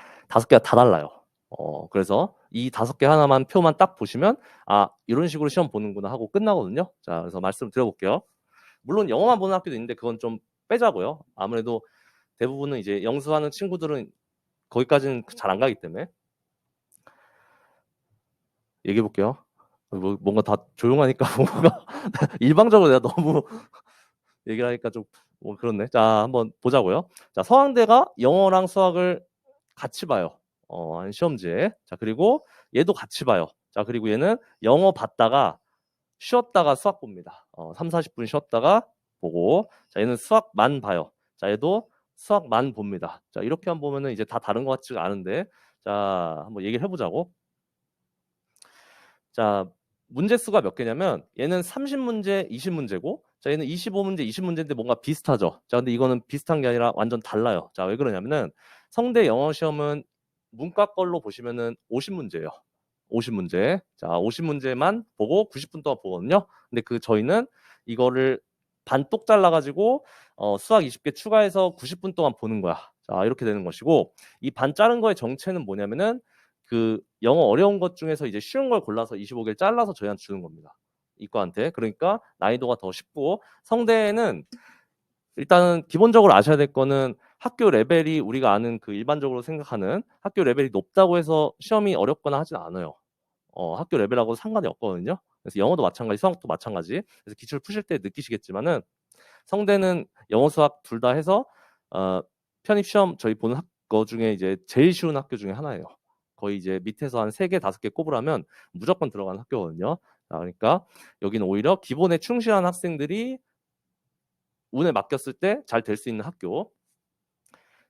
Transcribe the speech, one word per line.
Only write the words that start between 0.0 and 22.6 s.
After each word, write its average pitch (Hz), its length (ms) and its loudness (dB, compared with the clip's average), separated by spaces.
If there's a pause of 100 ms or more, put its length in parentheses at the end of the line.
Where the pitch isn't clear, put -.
다섯 113 200 2
개가 120 140 10
다 - 140 2
달라요. 92 340 6 (400)
어, 76 380 -10
그래서 101 460 0 (160)
이 123 200 -6
다섯 - 280 -4
개 135 80 4
하나만 143 400 6
표만 170 320 4
딱 - 180 2
보시면 156 400 -2 (300)
"아, 101 220 4 (180)
이런 147 220 0
식으로 147 200 -4
시험 165 220 0
보는구나." 107 400 -8
하고 117 200 -8
끝나거든요. 180 600 -2 (120)
자, 82 180 -6
그래서 87 200 -10
말씀 98 300 -6
드려볼게요. 117 520 -2 (600)
물론 180 280 -2
영어만 208 280 4
보는 190 160 -2
학교도 185 220 -4
있는데 117 180 -8
그건 117 240 -8
좀 113 200 -8 (300)
빼자고요. 156 520 0 (160)
아무래도 113 460 -4 (560)
대부분은 139 400 -4
이제 101 260 -4
영수하는 151 460 -2
친구들은 156 600 -8 (600)
거기까지는 131 540 0 (120)
잘 98 140 -2
안 98 100 0
가기 127 160 2
때문에. 92 300 -12 (2750)
얘기해볼게요. 104 520 0 (540)
뭐, 98 300 -4
뭔가 104 220 2
다 104 140 0 (200)
조용하니까 131 500 2
<laughs> - 120 -4
뭔가 - 480 2 (540)
일방적으로 185 500 8